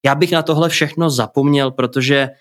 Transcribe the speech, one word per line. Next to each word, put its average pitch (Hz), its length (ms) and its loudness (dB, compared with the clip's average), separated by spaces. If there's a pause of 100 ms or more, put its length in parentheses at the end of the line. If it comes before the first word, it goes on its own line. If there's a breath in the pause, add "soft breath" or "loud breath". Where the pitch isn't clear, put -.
já 139 100 2
bych 175 160 0
na 165 100 2
tohle 160 280 0
všechno 160 400 -2
zapomněl, 139 640 0
protože, 131 580 0 (120)